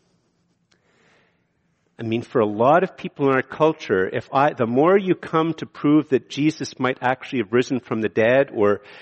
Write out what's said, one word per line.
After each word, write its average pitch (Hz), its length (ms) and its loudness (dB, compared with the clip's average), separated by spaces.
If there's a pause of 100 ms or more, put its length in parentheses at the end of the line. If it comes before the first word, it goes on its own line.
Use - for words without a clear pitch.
(2000)
I 117 40 -12
mean, 113 200 -4
for - 180 -4
a 104 60 2
lot 123 360 2
of 185 140 -8
people 143 320 -4
in 135 60 2
our 127 80 0
culture, 135 640 -2
if - 260 -8
I, 139 200 2
the 120 140 -2
more 151 320 2
you 185 160 0
come 160 400 -2
to 135 120 -12
prove 147 440 0
that 123 180 0
Jesus 147 500 -4
might 127 220 -2
actually 131 380 -4
have 107 140 -4
risen 123 280 0
from 113 200 -6
the 107 80 -2
dead 127 440 2
or 101 300 2 (200)